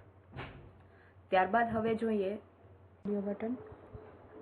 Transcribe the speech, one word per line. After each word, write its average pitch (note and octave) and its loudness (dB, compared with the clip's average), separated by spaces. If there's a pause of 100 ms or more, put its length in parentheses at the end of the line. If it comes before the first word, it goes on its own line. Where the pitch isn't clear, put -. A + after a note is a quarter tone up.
(1300)
ત્યારબાદ F#3+ 6
હવે A3+ 2
જોઈએ G#3+ 2
રેડિયો - -6
બટન. G3+ -2 (840)